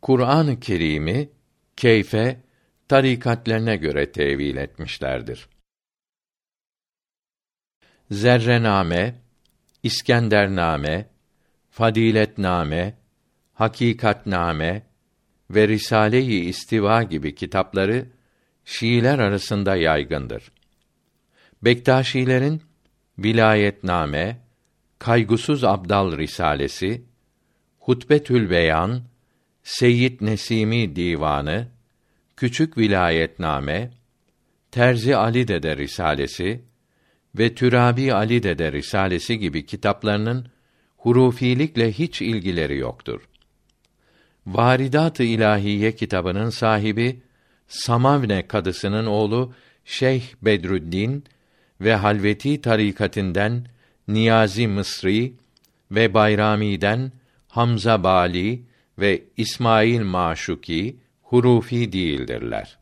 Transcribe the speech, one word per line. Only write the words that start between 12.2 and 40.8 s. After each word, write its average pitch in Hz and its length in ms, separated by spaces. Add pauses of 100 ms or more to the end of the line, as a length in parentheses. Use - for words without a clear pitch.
Hakikatname 101 1300 (680)
ve 104 180
Risale-i 107 800
İstiva 110 540
gibi 76 320
kitapları 98 720 (580)
Şiiler 120 540
arasında 101 580
yaygındır. 73 760 (1080)
Bektaşilerin 127 1000 (560)
Vilayetname, 101 1200 (580)
Kaygusuz 120 680
Abdal 98 540
Risalesi, 78 840 (760)
Hutbetül 123 720
Beyan, 85 520 (600)
Seyyid 123 580
Nesimi 110 760
Divanı, 78 720 (680)
Küçük 156 420
Vilayetname, 85 1120 (800)
Terzi 123 460
Ali 117 320
Dede 78 280
Risalesi 76 840 (800)
ve 113 160
Türabi 123 600
Ali 110 280
Dede 80 300
Risalesi 92 680
gibi 80 280
kitaplarının 107 840 (480)